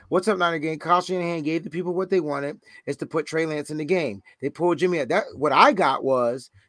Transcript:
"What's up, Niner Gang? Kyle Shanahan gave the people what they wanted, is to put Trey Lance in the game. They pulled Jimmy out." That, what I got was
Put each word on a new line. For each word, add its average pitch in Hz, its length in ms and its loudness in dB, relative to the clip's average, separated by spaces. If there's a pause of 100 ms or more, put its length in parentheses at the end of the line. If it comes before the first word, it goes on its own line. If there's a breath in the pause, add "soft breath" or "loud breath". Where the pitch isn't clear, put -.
"What's 185 180 2
up, 202 120 2
Niner 170 180 2
Gang? 156 220 -4
Kyle 175 220 4
Shanahan 175 420 -4
gave 160 200 -2
the - 60 -12
people 175 240 -4
what 180 160 -2
they 190 100 4
wanted, 143 400 -4 (280 loud breath)
is 143 100 -6
to 156 80 -6
put 156 220 -4
Trey 160 180 -2
Lance 151 240 -6
in 151 80 -6
the 156 80 -6
game. 143 380 -2 (180 soft breath)
They 135 80 -4
pulled 165 300 0
Jimmy 180 220 2
out." 120 80 -4
That, 190 160 0 (100)
what 143 160 0
I 196 220 8
got 151 300 0
was 127 460 0 (200)